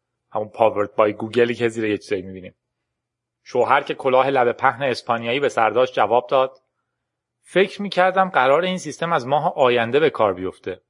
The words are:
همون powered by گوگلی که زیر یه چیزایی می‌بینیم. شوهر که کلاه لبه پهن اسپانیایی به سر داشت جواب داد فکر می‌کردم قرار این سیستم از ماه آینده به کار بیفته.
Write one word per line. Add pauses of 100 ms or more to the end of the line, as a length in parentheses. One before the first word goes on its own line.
(320)
همون
powered
by
گوگلی
که
زیر
یه
چیزایی
می‌بینیم. (920)
شوهر
که
کلاه
لبه
پهن
اسپانیایی
به
سر
داشت
جواب
داد (840)
فکر
می‌کردم
قرار
این
سیستم
از
ماه
آینده
به
کار
بیفته.